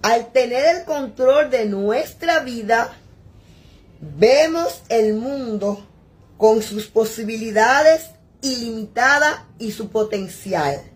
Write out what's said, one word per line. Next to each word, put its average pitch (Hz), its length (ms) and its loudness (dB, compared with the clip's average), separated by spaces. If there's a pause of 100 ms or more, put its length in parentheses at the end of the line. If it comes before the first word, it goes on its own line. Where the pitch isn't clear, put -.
Al 233 300 0
tener 262 440 2
el 349 80 -12
control 269 640 0
de 233 160 0
nuestra 247 720 -2
vida, 233 520 -2 (1080)
vemos 269 880 2
el 220 260 2
mundo 220 720 -6 (540)
con 220 240 4
sus 208 240 -8
posibilidades 226 1200 2 (300)
ilimitadas 254 1000 0 (180)
y 220 140 -8
su 214 160 -10
potencial. 190 920 -4 (140)